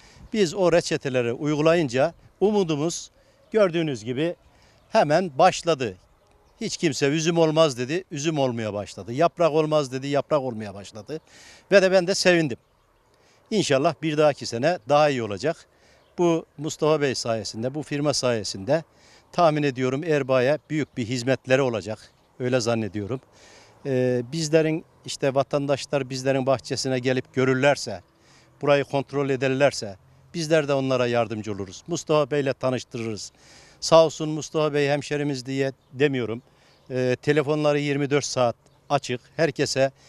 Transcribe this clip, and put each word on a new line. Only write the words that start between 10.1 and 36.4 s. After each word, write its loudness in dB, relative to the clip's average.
olmaya -8
başladı. -14
Ve 8
de 4
ben 4
de 0
sevindim. 2
İnşallah 2
bir -4
dahaki 2
sene -2
daha 6
iyi -2
olacak. -6
Bu 0
Mustafa 0
Bey 0
sayesinde, -6
bu -8
firma -2
sayesinde -2
tahmin 2
ediyorum -2
Erbaa'ya 2
büyük -6
bir -4
hizmetleri 0
olacak. -4
Öyle 0
zannediyorum. -4
Ee, 0
bizlerin, 0
işte -4
vatandaşlar -2
bizlerin -2
bahçesine -2
gelip -2
görürlerse, 0
burayı 4
kontrol -4
ederlerse 0
bizler 0
de 0
onlara 0
yardımcı -2
oluruz. -10
Mustafa 0
Bey'le 0
tanıştırırız. -6
Sağ 6
olsun -4
Mustafa -2
Bey 2
hemşerimiz -4
diye -2
demiyorum. 0